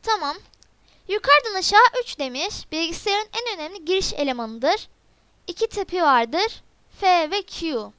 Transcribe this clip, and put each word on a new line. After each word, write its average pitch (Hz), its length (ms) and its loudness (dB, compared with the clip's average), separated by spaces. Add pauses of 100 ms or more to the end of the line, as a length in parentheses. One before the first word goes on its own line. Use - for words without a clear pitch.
Tamam. 359 340 -2 (680)
Yukarıdan 440 520 2
aşağı 403 240 6 (200)
üç - 160 -12
demiş. 277 520 -6
Bilgisayarın 392 640 -2
en 453 240 -4
önemli 320 280 -12
giriş 381 280 0
elemanıdır. 247 760 -2 (580)
İki 392 200 -4
tepi 370 340 -4
vardır. 285 600 2 (360)
F 349 320 2
ve 403 100 -2
Q. 254 580 -6